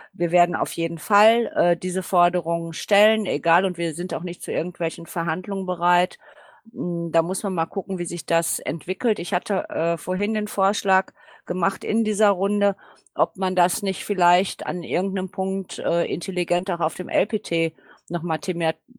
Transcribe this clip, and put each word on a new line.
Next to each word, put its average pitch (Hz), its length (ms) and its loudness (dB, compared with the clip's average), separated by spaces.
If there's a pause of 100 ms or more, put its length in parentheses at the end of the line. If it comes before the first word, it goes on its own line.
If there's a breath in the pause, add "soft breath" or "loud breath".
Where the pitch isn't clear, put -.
(120)
wir 170 200 -2
werden 175 240 4
auf 113 180 -2
jeden 165 240 -4
Fall, 220 580 4
äh, 175 220 2
diese 185 260 -4
Forderungen 170 720 2
stellen, 214 520 4
egal, 165 380 2
und 180 140 -2
wir 170 160 -2
sind 175 200 -6
auch 160 100 -4
nicht 170 180 -8
zu 170 100 -8
irgendwelchen 170 540 -4
Verhandlungen 180 600 -4
bereit. 175 520 2 (540 loud breath)
Mm, 170 400 -4
da 165 100 4
muss 175 220 -2
man 196 100 -2
mal 165 120 0
gucken, 190 320 -6
wie 175 80 -4
sich 165 200 -8
das - 340 0
entwickelt. 185 600 -2
Ich 175 140 -6
hatte, 190 360 -2
äh, 170 280 0
vorhin 190 360 -4
den 214 140 -2
Vorschlag 190 640 0 (340 loud breath)
gemacht 185 380 -2
in 226 200 0
dieser 208 260 2
Runde, 202 460 0 (400 loud breath)
ob - 220 0
man 185 180 -2
das 180 260 2
nicht 190 240 -4
vielleicht 180 600 2
an 175 180 -4
irgendeinem 185 460 -2
Punkt, 190 500 -4
äh, 170 260 0
intelligent 180 680 -2
auch 170 80 -2
auf 165 160 0
dem 175 140 -8
L 180 160 2
P 208 140 -4
T 165 360 -2 (340 soft breath)
noch 165 140 -4
mal 165 140 -2
thema-, 165 380 -2 (240)